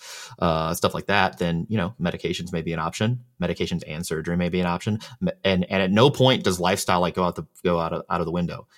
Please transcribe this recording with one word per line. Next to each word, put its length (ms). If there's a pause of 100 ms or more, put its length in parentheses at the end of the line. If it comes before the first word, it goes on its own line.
(380)
uh, 360
stuff 200
like 120
that, 320
then, 300
you 80
know, 240
medications 500
may 120
be 100
an 60
option. 440 (180)
Medications 460
and 180
surgery 320
may 120
be 100
an 80
option. 320 (240)
M-, 60 (160)
and, 260
and 120
at 80
no 200
point 320
does 160
lifestyle, 420
like, 140
go 100
out 120
the, 100 (160)
go 160
out 140
of, 180
out 100
of 40
the 80
window. 340 (120)